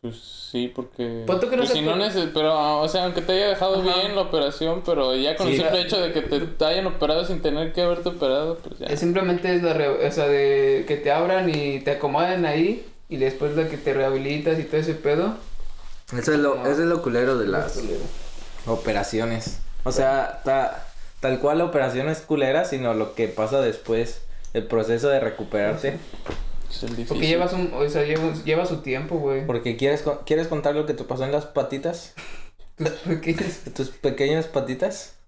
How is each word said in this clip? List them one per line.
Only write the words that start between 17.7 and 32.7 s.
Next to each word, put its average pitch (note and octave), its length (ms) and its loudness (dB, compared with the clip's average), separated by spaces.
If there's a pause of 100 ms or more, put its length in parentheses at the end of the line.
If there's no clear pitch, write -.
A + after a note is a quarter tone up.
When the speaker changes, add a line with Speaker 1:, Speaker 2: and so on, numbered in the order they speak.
Speaker 2:
culero. - 260 -2 (680)
Speaker 3:
operaciones. A2+ 920 -2 (240)
O B2 80 0
sea, C3+ 520 2
ta-, C3+ 400 0 (360)
tal C3 180 0
cual D3 200 2
la F3 60 4
operación C3+ 440 0
es D#3 140 -2
culera, D3 420 2
sino B2+ 300 0
lo A2 200 -2
que A2+ 140 0
pasa A2 320 0
después, A2+ 640 0 (300)
el A2+ 140 -2
proceso A#2 420 2
de C#3 120 4
recuperarte. A2 720 0
Speaker 2:
Sí. - 60 -8 (720)
Speaker 1:
Es - 140 -4
el A2+ 40 -4
Speaker 2:
Porque A#2 140 -4
Speaker 1:
difícil. C#3+ 260 0
Speaker 2:
llevas F3 240 2
un, F3+ 220 0
o C#3 120 2
sea, D3 180 0
lleva, D#3 280 0 (140)
lleva D#3+ 180 2
su F3+ 140 -2
tiempo, D3 400 -4
güey. C#3 280 0
Speaker 3:
Porque A#2 300 -2
quieres C#3 240 2
con-, D3 240 -2
¿quieres D#3+ 240 2
contar D3 260 0
lo D3+ 120 0
que D3+ 80 -2
te B2+ 100 -8
pasó C3 200 -4
en C3+ 80 -2
las D3 120 0
patitas? C#3 680 -4 (640)